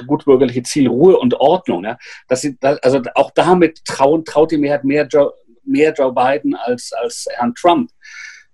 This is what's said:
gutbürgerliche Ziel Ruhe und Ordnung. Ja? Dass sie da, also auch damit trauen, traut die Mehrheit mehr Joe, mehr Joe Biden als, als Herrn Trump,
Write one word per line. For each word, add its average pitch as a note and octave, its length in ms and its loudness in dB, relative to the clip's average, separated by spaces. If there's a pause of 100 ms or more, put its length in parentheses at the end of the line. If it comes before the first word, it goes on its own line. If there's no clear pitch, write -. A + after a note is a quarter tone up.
gutbürgerliche B2+ 580 0
Ziel C#3 240 0
Ruhe D3+ 300 4
und B2 180 0
Ordnung. C3 480 0
Ja? A2+ 140 -8 (300)
Dass B2+ 140 -2
sie C#3+ 180 -6
da, C3+ 220 0
also C3 200 2 (140)
auch C3+ 160 0
damit E3+ 540 2
trauen, D#3 400 0
traut D#3+ 260 0
die D#3+ 60 -2
Mehrheit C#3+ 260 -2
mehr C#3+ 240 0
Joe, C#3+ 260 0 (300)
mehr D3 300 0
Joe C3 200 0
Biden C#3 420 0
als, B2 380 -8
als - 320 -8 (100)
Herrn A#2+ 200 -4
Trump, - 340 0 (640)